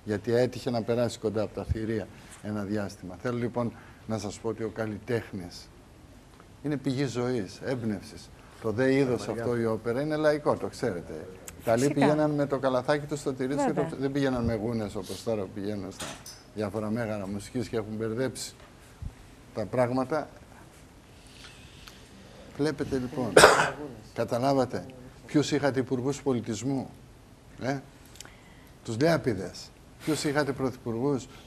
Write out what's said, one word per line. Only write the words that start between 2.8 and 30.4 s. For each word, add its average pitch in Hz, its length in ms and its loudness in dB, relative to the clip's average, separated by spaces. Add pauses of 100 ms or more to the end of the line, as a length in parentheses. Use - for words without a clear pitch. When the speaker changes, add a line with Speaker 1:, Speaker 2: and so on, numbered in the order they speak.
Speaker 1:
Θέλω 120 160 -2
λοιπόν 120 360 -2 (340)
να 110 100 -2
σας 98 220 -6
πω 113 100 -4
ότι 110 140 -4
ο 107 60 -2
καλλιτέχνης 107 1000 -6 (920)
είναι 143 140 -2
πηγή 135 280 0
ζωής, 120 600 -2
έμπνευσης. 110 640 -4 (320)
Το 113 100 0
δε 131 220 6
είδος 123 340 4
Speaker 2:
Μαριά. 113 160 -2
Speaker 1:
αυτό 120 140 2
η 117 80 2
όπερα 113 360 0
είναι 151 140 0
λαϊκό, 151 400 4
το - 120 -2
ξέρετε. 87 460 -4 (500)
Τα 113 80 4
Speaker 2:
Φυσικά. - 0 -
Speaker 1:
άλλοι 131 220 6
πηγαίναν 151 380 4
με 147 140 2
το 139 140 0
καλαθάκι 135 460 2
τους 147 140 -4
στο 139 140 -2
τυρί 131 220 -2
τους 285 100 2
και - 80 2
το 156 80 0
Speaker 2:
Βέβαια. - 180 -4
Speaker 1:
δεν 139 120 0
πηγαίναν 131 320 2
με 117 120 2
γούνες 110 400 -2
όπως 95 280 -6
τώρα 107 300 0
πηγαίνουν 101 380 -4
στα - 140 -10 (500)
διάφορα 107 340 -2
μέγαρα 107 380 -2
μουσικής 104 400 -4
και - 80 -4
έχουν 107 220 -2
μπερδέψει 113 560 -2 (1000)
τα 110 120 -4
πράγματα. 127 640 0 (2250)
Βλέπετε 143 400 0
λοιπόν, 123 360 -2 (420)
<coughs> 131 380 -12
καταλάβατε, 120 720 2 (400)
ποιους 143 260 2
είχατε 135 280 2
υπουργούς 131 420 -2
πολιτισμού, 117 680 -2 (720)
ε; 135 180 -2 (1040)
Τους 113 140 -4
Λιάπηδες. 120 720 2 (360)
Ποιους 151 180 0
είχατε 143 280 2